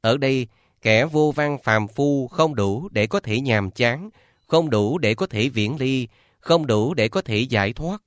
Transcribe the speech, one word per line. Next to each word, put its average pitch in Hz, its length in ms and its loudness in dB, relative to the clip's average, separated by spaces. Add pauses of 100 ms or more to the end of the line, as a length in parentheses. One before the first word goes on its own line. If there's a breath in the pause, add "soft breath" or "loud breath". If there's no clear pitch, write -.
Ở 113 160 0
đây, 135 320 -2 (340)
kẻ 110 220 4
vô 151 320 2
văn 147 260 -2
phàm 110 260 2
phu 139 400 0
không 160 260 0
đủ 107 340 -2
để 107 180 0
có 196 140 -2
thể 110 200 -2
nhàm 107 300 0
chán, 135 400 -2 (360 soft breath)
không 160 240 2
đủ 110 280 2
để 110 160 0
có - 120 -4
thể 110 220 -2
viễn 110 280 -2
ly, 131 320 -2 (300 soft breath)
không 160 280 0
đủ 113 280 2
để 113 140 0
có 190 140 -2
thể 107 160 -2
giải 113 340 0
thoát. 180 340 -8